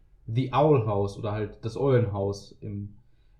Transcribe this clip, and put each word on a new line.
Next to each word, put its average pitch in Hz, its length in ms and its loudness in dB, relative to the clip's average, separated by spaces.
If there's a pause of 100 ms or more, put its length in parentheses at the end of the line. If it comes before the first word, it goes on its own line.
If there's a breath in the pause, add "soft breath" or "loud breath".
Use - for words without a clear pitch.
(260)
The 127 280 -2
Owl 143 340 4
House 101 320 0
oder 104 140 -4
halt 107 300 -6
das 113 140 -6
Eulenhaus 101 840 0
im, 101 340 -10 (440)